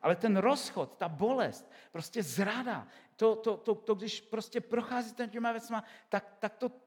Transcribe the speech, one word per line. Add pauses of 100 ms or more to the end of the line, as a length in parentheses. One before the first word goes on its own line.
Ale
ten
rozchod,
ta
bolest, (220)
prostě
zrada, (300)
to,
to,
to,
to,
když
prostě
procházíte
těma
věcma, (240)
tak,
tak
to (160)